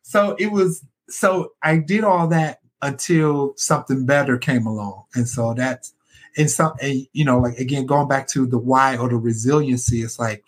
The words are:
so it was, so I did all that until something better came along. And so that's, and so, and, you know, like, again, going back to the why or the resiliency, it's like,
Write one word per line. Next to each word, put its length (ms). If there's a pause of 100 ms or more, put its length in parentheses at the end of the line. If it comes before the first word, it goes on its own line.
so 360
it 140
was, 320 (240)
so 440 (120)
I 140
did 260
all 240
that 320 (200)
until 760
something 500
better 320
came 300
along. 340 (140)
And 120
so 240
that's, 420 (420)
and 120
so, 320
and, 320
you 120
know, 160
like, 180
again, 280
going 200
back 220
to 180
the 120
why 380
or 120
the 80
resiliency, 840
it's 180
like, 280